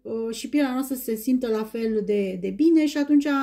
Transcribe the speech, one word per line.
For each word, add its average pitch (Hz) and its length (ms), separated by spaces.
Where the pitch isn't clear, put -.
uh, 226 340
și 233 140
pielea 285 220
noastră 262 240
să 247 80
se 226 120
simtă 254 320
la 220 160
fel 220 420
de, 196 360
de 190 80
bine 311 360
și 294 120
atunci 294 300